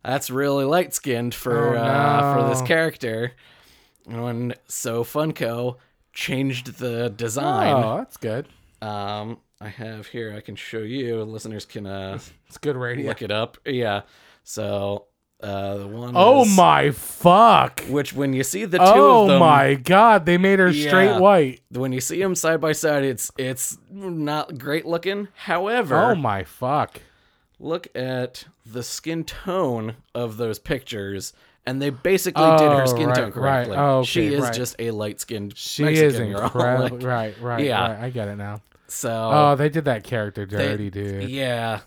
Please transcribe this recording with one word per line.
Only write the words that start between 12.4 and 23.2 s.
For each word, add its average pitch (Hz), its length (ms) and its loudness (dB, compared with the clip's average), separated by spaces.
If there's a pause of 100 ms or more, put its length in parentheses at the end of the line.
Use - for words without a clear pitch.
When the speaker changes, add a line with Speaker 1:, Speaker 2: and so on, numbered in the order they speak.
Speaker 2:
It's - 100 -20
good 143 180 -4
radio. 123 300 -6
Speaker 1:
look 131 160 -8
it 101 80 -8
up. 110 340 -4
Yeah. 113 360 -2 (420)
So, 101 600 -6 (360)
uh, 98 360 -6
the 101 100 -10
one 117 300 -12
Speaker 2:
Oh 247 260 8
Speaker 1:
is 202 140 6
Speaker 2:
my 151 340 6
fuck. 180 1000 4
Speaker 1:
which 139 240 -2
when 139 200 -2
you 131 100 -2
see 196 220 -6
the 180 140 -2
two 180 60 8
Speaker 2:
Oh 240 380 10
Speaker 1:
of 196 60 4
them - 100 6
Speaker 2:
my 143 360 6
God, 190 520 4
they 175 100 4
made 196 220 4
her 180 140 4
straight 147 340 4
Speaker 1:
Yeah. - 140 2
Speaker 2:
white. 170 400 4 (100)
Speaker 1:
When 127 220 -4
you 127 80 -4
see - 240 -6
'em 185 100 0
side 165 260 -2
by 156 120 -2
side, 147 320 0
it's, 131 340 -4